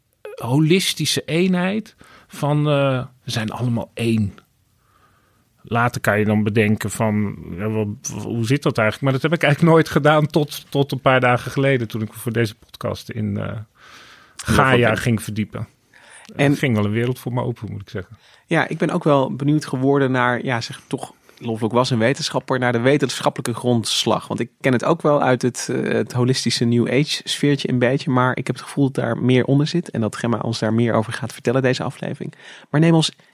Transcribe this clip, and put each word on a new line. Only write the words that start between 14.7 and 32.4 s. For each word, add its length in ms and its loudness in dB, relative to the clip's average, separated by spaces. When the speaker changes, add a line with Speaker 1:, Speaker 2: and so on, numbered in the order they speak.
Speaker 2:
Lovelock. 220 2
Speaker 1:
ging 240 0
verdiepen. 440 -6
Speaker 2:
En 160 2
Speaker 1:
Er 60 0
ging 180 0
wel 100 2
een 60 -2
wereld 280 -2
voor 140 -8
me 80 -2
open, 300 -6
moet 100 -10
ik 80 -18
zeggen. 280 -12
Speaker 2:
Ja, 220 0
ik 100 -6
ben 120 -2
ook 140 -2
wel 320 2
benieuwd 300 0
geworden 460 2
naar, 320 0
ja, 180 -2
zeg 260 -14
toch, 260 -8
Lovelock 320 -4
was 180 4
een 100 0
wetenschapper, 600 -2
naar 120 2
de 80 0
wetenschappelijke 800 0
grondslag. 680 0
Want 120 -6
ik 100 -6
ken 120 2
het 120 0
ook 160 0
wel 200 2
uit 200 2
het, 300 -4
eh, 220 -2
het 180 -2
holistische 540 0
New 220 2
Age 360 0
sfeertje 460 0
een 100 0
beetje, 320 0
maar 260 2
ik 100 -6
heb 80 -4
het 100 -14
gevoel 260 -2
dat 120 -4
daar 140 -2
meer 280 2
onder 220 2
zit 240 -4
en 100 -2
dat 140 -2
Gemma 220 -2
ons 220 -4
daar 140 0
meer 200 2
over 200 0
gaat 200 -10
vertellen 280 0
deze 220 0
aflevering. 500 -8